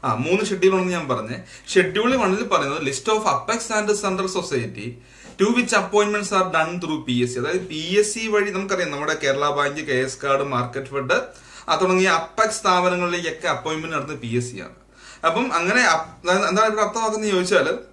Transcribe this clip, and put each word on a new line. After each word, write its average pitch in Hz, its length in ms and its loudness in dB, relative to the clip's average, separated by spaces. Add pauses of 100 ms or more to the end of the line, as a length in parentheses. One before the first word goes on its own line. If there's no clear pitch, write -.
ആ, 127 100 0
മൂന്ന് 165 320 0
ഷെഡ്യൂൾ 190 300 4
ആണെന്ന് 180 180 0
ഞാൻ 165 140 -4
പറഞ്ഞേ. 117 320 -4 (340)
ഷെഡ്യൂൾ 208 420 2
വണ്ണിൽ 208 320 2
പറയുന്നത് 156 340 0
list 139 300 -2
of 214 80 2
apex 208 380 0
and 214 340 -2
central 190 400 -2
society 120 580 -4 (520)
to 196 140 4
which 247 160 0
appointments 208 580 2
are 175 340 2
done 175 180 -4
through 156 200 -4
പി 127 100 -4
എസ് 120 220 0
സി. 127 60 -6
അതായത് 165 220 -2
പി 170 380 -2
എസ് 208 140 2
സി 226 140 -6
വഴി 208 240 2
നമുക്കറിയാം 190 400 -2
നമ്മുടെ 151 320 -2
കേരള 143 260 2
ബാങ്ക്, 143 320 -2
കെ 151 120 -2
എസ് 131 320 -2
കാർഡ്, 139 180 2
മാർക്കറ്റ് 127 440 -4
ഫെഡ്, 139 340 0 (480)
ആ, 160 60 4
തുടങ്ങിയ 185 320 4
അപ്പെക്സ് 202 520 0
സ്ഥാപനങ്ങളിലേക്കൊക്കെ 180 880 0
അപ്പോയിന്റ്മെന്റ് 156 500 -4
നടത്തുന്നത് 139 240 -6
പി 120 60 -8
എസ് 120 240 -2
സി 98 60 -12
ആണ്. 85 180 -14 (500)
അപ്പം 214 280 0
അങ്ങനെ 185 280 2
അപ്-, 165 480 0
എന്താണ് 190 380 4
ഇവിടെ 214 140 0
അർത്ഥമാക്കുന്നത് 214 500 0
ചോദിച്ചാൽ 180 460 2 (140)